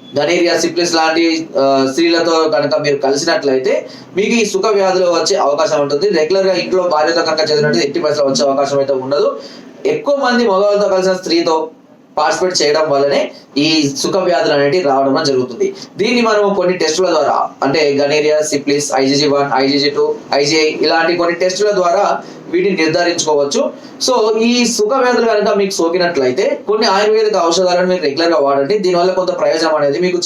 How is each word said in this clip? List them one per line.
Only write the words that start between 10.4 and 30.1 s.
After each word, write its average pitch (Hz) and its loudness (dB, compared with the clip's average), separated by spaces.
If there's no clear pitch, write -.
మగవాళ్ళతో 202 2
కలిసిన 190 0
స్త్రీతో 165 -2
పార్టిసిపేట్ 160 0
చేయడం 151 2
వల్లనే 143 0
ఈ 151 0
సుఖ - -4
వ్యాధులు 170 0
అనేటివి 143 2
రావడం 139 0
జరుగుతుంది. 123 -2
దీన్ని 240 0
మనం 208 2
కొన్ని 180 0
టెస్టుల 170 0
ద్వారా, - 0
అంటే 143 2
గనేరియా, 151 2
సిఫిలిస్, 143 -2
ఐజీజీ 139 2
వన్, 139 0
ఐజీజీ 139 0
టూ, 151 0
ఐజీఐ 156 2
ఇలాంటి 165 0
కొన్ని 170 0
టెస్టుల 190 0
ద్వారా 185 0
వీటిని 180 0
నిర్ధారించుకోవచ్చు. 160 0
So, 220 2
ఈ 240 2
సుఖ 214 0
వ్యాధులు 247 2
కనుక 208 0
మీకు 196 0
సోకినట్లయితే 175 0
కొన్ని 214 0
ఆయుర్వేదిక 208 2
ఔషధాలను 180 2
మీరు 185 0
రెగ్యులర్ 165 0
గా 160 2
వాడండి. 139 2
దీనివల్ల 180 2
కొంత 180 -2
ప్రయోజనం 156 0
అనేది 147 0
మీకు 175 0